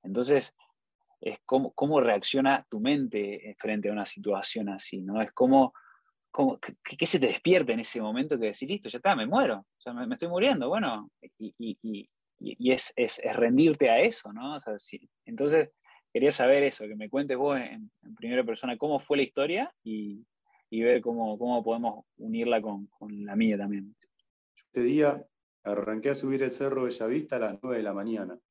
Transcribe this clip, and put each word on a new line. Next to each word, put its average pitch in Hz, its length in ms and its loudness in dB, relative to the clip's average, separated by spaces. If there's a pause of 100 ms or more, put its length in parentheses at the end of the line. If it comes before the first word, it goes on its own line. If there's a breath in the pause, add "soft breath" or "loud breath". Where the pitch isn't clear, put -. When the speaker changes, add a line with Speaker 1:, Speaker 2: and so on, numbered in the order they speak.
Speaker 1:
Entonces, 123 520 0 (640 soft breath)
es - 240 -6
cómo, 131 300 0
cómo 147 260 2
reacciona 131 720 2
tu 107 100 -6
mente, 110 680 -2
eh, - 80 -18
frente 104 320 -2
a - 20 -4
una 104 140 -4
situación 101 640 -4
así, 95 320 -10
¿no? 101 180 -4
Es 107 120 -4
como, 131 420 6 (560 soft breath)
como, 135 280 0
¿qué, - 160 -14 (220)
qué 165 100 0
se 180 120 2
te 131 80 4
despierta 151 460 2
en 113 80 0
ese 117 200 -6
momento 123 380 -2
que 113 80 0
decís, 120 220 -6
"Listo, - 200 -6
ya 123 100 -10
está, 196 160 2
me 113 120 -2
muero, 175 320 2
o - 220 -20
sea, 123 120 -10
me, 120 140 -8
me 123 80 -4
estoy 131 140 -6
muriendo", 175 400 0
bueno, 147 420 -2 (280)
y, 107 200 -12
y, 113 240 -8
y, 107 280 -10 (280)
y, - 200 -12
y 127 140 4
es, - 240 -2
es, 120 220 0
es - 180 -4
rendirte 131 540 6
a 117 100 6
eso, 185 320 0
¿no? 135 240 -10
O - 40 -12
sea, 107 180 -8
si, - 320 -18 (160)
entonces, 147 440 2 (440 soft breath)
quería 131 160 6
saber 139 320 6
eso, 131 240 -2
que 107 100 -12
me 107 140 -10
cuentes 139 260 -2
vos 139 220 0
en, 113 320 -12 (120)
en 110 120 -20
primera 123 280 -2
persona 113 360 -4
cómo 143 220 0
fue 143 180 0
la 139 40 2
historia 170 480 -2 (120)
y, 107 420 -8 (460)
y 113 120 -2
ver 120 200 4
cómo, 113 360 -2
cómo 120 240 0
podemos 113 440 -4 (100)
unirla 113 460 -2
con, 101 240 -8
con 104 400 -14
la 101 100 -6
mía 107 220 4
también. 101 360 -6 (600)
Speaker 2:
Yo - 100 -20
este - 180 -4
día 143 440 2 (380)
arranqué 107 460 -2
a 139 40 0
subir 135 300 0
el 123 80 -2
cerro 131 320 -2
Bellavista 123 520 -2
a 117 40 -2
las 101 200 -4
nueve 127 180 -4
de 107 40 -2
la 104 100 -4
mañana. 101 460 -6 (120)